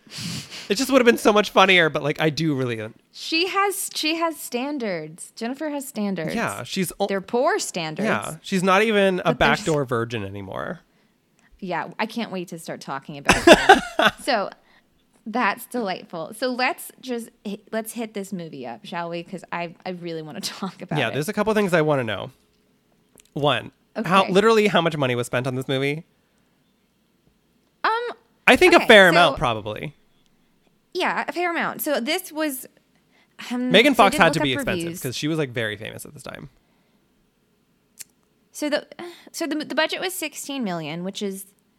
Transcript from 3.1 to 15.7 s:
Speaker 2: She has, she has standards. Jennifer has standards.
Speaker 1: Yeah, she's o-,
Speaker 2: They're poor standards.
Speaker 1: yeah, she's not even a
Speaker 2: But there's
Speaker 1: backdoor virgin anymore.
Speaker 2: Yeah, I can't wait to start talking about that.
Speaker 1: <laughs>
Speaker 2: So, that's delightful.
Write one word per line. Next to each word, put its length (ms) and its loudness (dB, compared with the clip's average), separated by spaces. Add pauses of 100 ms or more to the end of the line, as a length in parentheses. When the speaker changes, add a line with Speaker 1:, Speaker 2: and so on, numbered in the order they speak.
Speaker 2:
She 380 -4
has, 440 -2
she 240 -2
has 220 -4
standards. 960 -8
Jennifer 340 -8
has 200 -8
standards. 440 -4
Speaker 1:
Yeah, 300 -4
she's 380 -4
o-, 80 0
Speaker 2:
They're 120 -2
poor 380 0
standards. 480 -6
Speaker 1:
yeah, 340 -2
she's 220 -2
not 200 4
even 380 4
a 140 0
Speaker 2:
But 60 -6
there's 180 4
Speaker 1:
backdoor 260 0
virgin 400 -2
anymore. 540 -8 (800)
Speaker 2:
Yeah, 400 -6
I 80 -2
can't 240 -8
wait 180 -8
to 120 -12
start 200 -12
talking 380 -12
about 160 0 (120)
that. 680 6
Speaker 1:
<laughs> 60 -20
Speaker 2:
So, 260 0 (800)
that's 400 -2
delightful. 680 -8